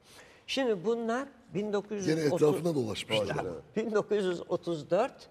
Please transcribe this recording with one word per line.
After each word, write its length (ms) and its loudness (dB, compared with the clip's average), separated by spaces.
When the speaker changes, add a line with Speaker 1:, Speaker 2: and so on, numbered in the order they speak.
Speaker 1:
Şimdi 380 0
bunlar 420 0
bin 200 -2
dokuz 240 -2
yüz 100 -2
otuz, 160 4
Speaker 2:
Gene 120 4
etrafına 400 4
dolaşmışlar. 520 0
Speaker 3:
Dolaşıyor, 280 -4
evet. 100 0
Speaker 1:
bin 100 -4
dokuz 300 2
yüz 160 -2
otuz 380 -4
dört 420 0